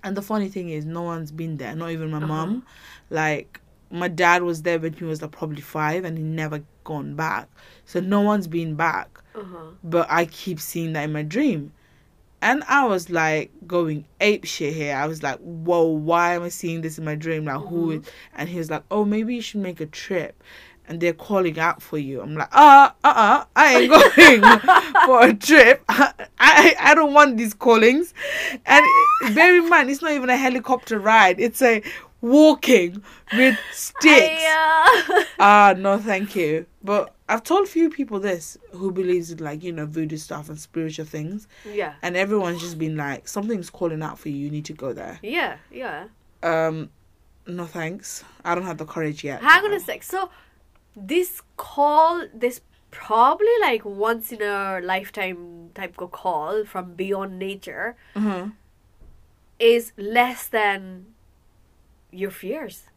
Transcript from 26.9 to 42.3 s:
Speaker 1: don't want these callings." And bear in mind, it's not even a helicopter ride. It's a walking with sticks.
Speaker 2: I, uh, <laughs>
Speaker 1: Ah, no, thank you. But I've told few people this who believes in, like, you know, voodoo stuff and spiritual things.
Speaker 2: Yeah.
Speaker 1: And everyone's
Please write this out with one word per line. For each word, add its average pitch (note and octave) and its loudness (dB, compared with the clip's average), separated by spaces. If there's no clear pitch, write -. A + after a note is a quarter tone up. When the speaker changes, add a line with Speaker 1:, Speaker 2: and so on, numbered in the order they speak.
Speaker 1:
don't D4+ 2
want C#4+ 6
these A3 -4
callings." B3 2
And - 6
bear F4+ 6
in E4+ 2
mind, D4+ 4
it's C#4 -6
not D#4+ -2
even B3+ -4
a B3+ 2
helicopter B3+ -4
ride. G3+ 4
It's A3+ -2
a A3+ 2
walking A#3+ 4
with B3 2
sticks. D#4+ 2
Speaker 2:
I, D#4+ 4
uh, F4+ 2
<laughs> - -20
Speaker 1:
Ah, G3+ 8
no, G3 0
thank G3+ -6
you. E3 -4
But G3+ -4
I've A3 -4
told F#4+ 0
few E4 0
people A#3+ -8
this F#3 -8
who F#3 -6
believes F3+ -4
in, E3 -14
like, D#3 -10
you F3+ -12
know, D#3 -10
voodoo D#3 -8
stuff D#3 -14
and D#3 -16
spiritual D#3+ -10
things. D#3+ -12
Speaker 2:
Yeah. G3 -8
Speaker 1:
And F3 -6
everyone's F#3 -4